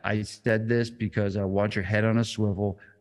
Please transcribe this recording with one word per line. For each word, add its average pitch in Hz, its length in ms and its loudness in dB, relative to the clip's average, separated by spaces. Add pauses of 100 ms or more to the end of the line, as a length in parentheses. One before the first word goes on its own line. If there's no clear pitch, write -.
I 107 160 0
said 110 480 -2
this 117 200 2
because 101 460 -2
I 101 80 -2
want 98 320 0
your 101 80 -2
head 107 220 2
on 113 140 4
a 117 40 4
swivel. 104 560 -2 (220)